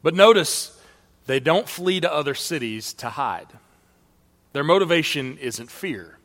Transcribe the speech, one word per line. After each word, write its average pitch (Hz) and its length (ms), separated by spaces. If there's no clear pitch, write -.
But 165 140
notice, 202 600
they 135 120
don't 160 300
flee 185 300
to 175 120
other 143 220
cities 117 600
to 117 180
hide. 104 360
Their 143 100
motivation 160 760
isn't 120 320
fear. 98 560